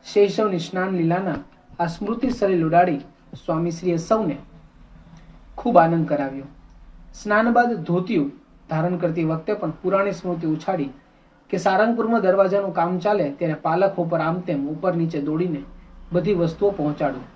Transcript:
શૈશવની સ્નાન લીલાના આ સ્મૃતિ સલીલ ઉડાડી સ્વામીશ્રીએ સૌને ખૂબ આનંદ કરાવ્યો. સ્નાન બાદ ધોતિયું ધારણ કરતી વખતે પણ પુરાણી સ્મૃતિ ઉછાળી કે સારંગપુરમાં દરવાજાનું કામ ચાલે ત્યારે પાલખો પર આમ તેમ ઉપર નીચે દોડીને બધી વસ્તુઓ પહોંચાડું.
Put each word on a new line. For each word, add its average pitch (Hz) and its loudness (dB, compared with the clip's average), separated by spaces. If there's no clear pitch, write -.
શૈશવની 202 2
સ્નાન 185 -4
લીલાના 170 0
આ 175 0
સ્મૃતિ 226 -4
સલીલ 185 2
ઉડાડી 170 4
સ્વામીશ્રીએ 170 -2
સૌને 214 0
ખૂબ 208 4
આનંદ 165 4
કરાવ્યો. 139 -4
સ્નાન 220 0
બાદ 233 4
ધોતિયું 175 0
ધારણ 165 0
કરતી 165 0
વખતે 160 -2
પણ 160 -6
પુરાણી 190 0
સ્મૃતિ 170 -6
ઉછાળી 156 -2
કે 190 -2
સારંગપુરમાં 220 2
દરવાજાનું 190 2
કામ 175 0
ચાલે 185 0
ત્યારે 156 -2
પાલખો 180 0
પર 165 -2
આમ 165 -2
તેમ 143 -4
ઉપર 165 -2
નીચે 165 -2
દોડીને 156 -2
બધી 180 2
વસ્તુઓ 170 0
પહોંચાડું. 147 -2